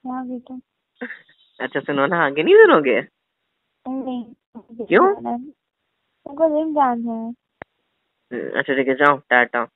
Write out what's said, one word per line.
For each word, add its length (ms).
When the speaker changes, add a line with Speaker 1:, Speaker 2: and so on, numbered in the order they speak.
Speaker 1:
हाँ, 220
बेटा। 320
Speaker 2:
अच्छा, 200
सुनो 260
ना, 200
आगे 160
नहीं 120
सुनोगे? 460
Speaker 1:
नहीं, 400
मुझे 280
Speaker 2:
क्यों? 300
Speaker 1:
जाना 160
है। 80
मुझको 1080
जिम 260
जाना 380
है। 160
Speaker 2:
हम्म, 260
अच्छा, 160
ठीक 140
है, 60
जाओ, 240
टाटा। 460